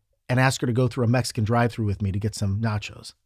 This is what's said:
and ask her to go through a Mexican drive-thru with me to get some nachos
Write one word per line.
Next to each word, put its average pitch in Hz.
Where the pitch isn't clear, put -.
and 127
ask 131
her 135
to 123
go 123
through 120
a 113
Mexican 120
drive-thru 117
with 101
me 98
to 95
get 101
some 101
nachos -